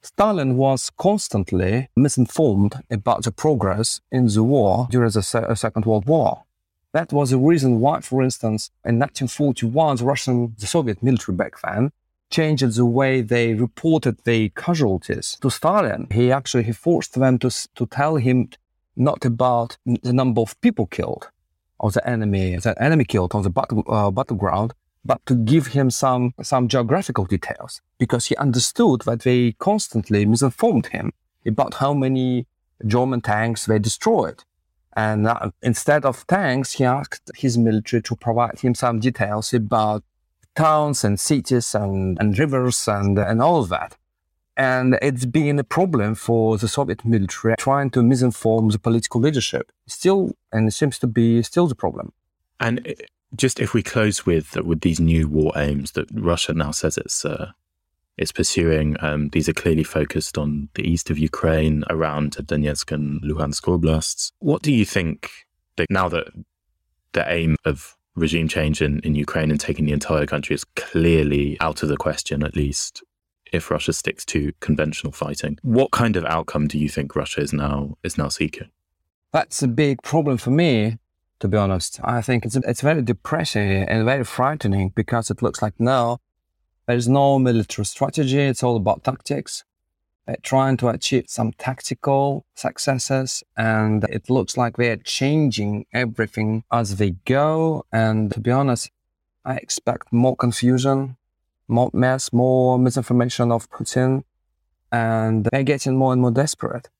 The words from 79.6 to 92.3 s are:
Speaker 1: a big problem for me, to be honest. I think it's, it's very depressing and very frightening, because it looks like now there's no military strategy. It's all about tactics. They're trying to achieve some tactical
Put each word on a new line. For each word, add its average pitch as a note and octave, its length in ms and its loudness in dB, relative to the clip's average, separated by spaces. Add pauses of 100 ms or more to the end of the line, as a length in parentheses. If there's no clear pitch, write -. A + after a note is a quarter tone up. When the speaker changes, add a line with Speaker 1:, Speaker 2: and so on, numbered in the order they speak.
Speaker 1:
a C#3 60 2
big C3+ 360 0
problem D3 340 0
for B2 140 -2
me, A#2 480 2 (420)
to G2+ 80 0
be G#2 80 2
honest. F#2+ 440 -2
I A#2 200 -2
think A#2+ 240 -2
it's, A2 100 -6
it's B2+ 240 -2
very D3+ 220 2
depressing G#2+ 800 0
and A2 220 0
very C3 180 2
frightening, G#2 720 0
because A#2 340 -2
it G#2 120 -4
looks - 200 -2
like G#2+ 160 -4
now A#2+ 420 0 (680)
there's A#2+ 220 0
no C#3 300 4
military A#2 440 0
strategy. C#3 560 -2
It's C#3 240 0
all A#2+ 140 2
about G2+ 260 0
tactics. - 640 -6 (600)
They're A#2+ 160 -8
trying C3+ 340 2
to A#2+ 120 0
achieve B2+ 380 -2
some A2+ 260 -4
tactical C#3 920 -4 (100)